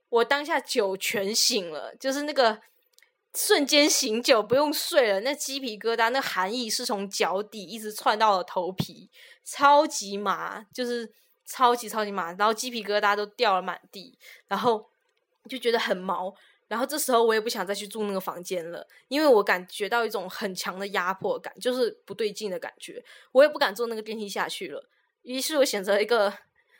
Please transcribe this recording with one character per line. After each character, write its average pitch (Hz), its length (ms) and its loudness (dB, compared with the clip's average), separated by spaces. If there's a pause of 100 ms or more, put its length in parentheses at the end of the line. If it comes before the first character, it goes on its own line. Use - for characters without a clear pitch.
我 233 160 4
当 285 220 0
下 311 140 0
酒 196 360 -2
全 202 380 -4
醒 185 380 0
了， 147 240 -12
就 262 160 -4
是 285 100 -4
那 294 100 -4
个 233 280 2 (760)
瞬 339 320 4
间 294 240 6
醒 233 320 0
酒， 240 180 6
不 214 140 0
用 294 180 4
睡 277 380 2
了， 196 120 0
那 277 120 -2
鸡 269 240 -8
皮 233 180 -8
疙 226 200 -2
瘩， 226 140 2
那 262 100 0
寒 190 340 -2
意 240 160 -4
是 240 160 -4
从 196 240 -4
脚 190 320 -2
底 208 220 -14
一 220 160 -12
直 214 120 -10
窜 220 240 0
到 214 220 4
了 175 60 -4
头 180 260 -4
皮， - 400 -8 (340)
超 285 400 6
级 202 320 -6
麻， 196 560 -4
就 254 140 -4
是 233 260 -6 (320)
超 240 300 4
级 226 140 -6
超 214 160 -4
级 202 80 -6
麻， 190 220 -6
然 202 120 2
后 220 80 4
鸡 247 160 -6
皮 226 140 -8
疙 208 160 0
瘩 208 160 2
都 208 100 -4
掉 208 300 2
了 185 60 0
满 185 180 -8 (100)
地， 175 260 -18 (300)
然 196 140 -2
后 220 280 0 (600)
就 262 100 -8
觉 233 140 0
得 226 80 2
很 202 160 0
毛。 185 360 -4 (360)
然 220 120 -4
后 262 40 -2
这 294 140 -4
时 - 140 -2
候 233 100 6
我 226 100 6
也 220 80 2
不 214 80 -2
想 220 160 -4
再 190 80 -4
去 202 140 -6
住 208 220 -6
那 202 40 -4
个 190 60 -2
房 180 240 -8
间 175 300 -6
了， - 120 -12 (220)
因 277 140 -2
为 311 80 4
我 220 120 8
感 185 280 2
觉 196 200 -6
到 233 160 0
一 214 60 -4
种 190 180 -6
很 190 240 -6
强 185 240 -8
的 196 120 -8
压 190 260 -2
迫 226 240 -4
感， - 220 -14
就 247 120 -2
是 247 160 0 (160)
不 - 80 -14
对 208 200 -4
劲 208 180 -8
的 175 80 -6
感 - 180 -12
觉， - 240 -16 (300)
我 269 140 8
也 302 40 8
不 302 80 -8
敢 226 160 2
坐 233 140 -6
那 226 80 -6
个 220 80 -8
电 220 160 -10
梯 208 100 -8
下 190 200 -4
去 - 180 -10
了。 147 180 -12 (380)
于 254 180 -8
是 311 180 -2
我 269 60 8
选 202 200 -2
择 202 160 2
一 214 40 2
个 208 320 2 (440)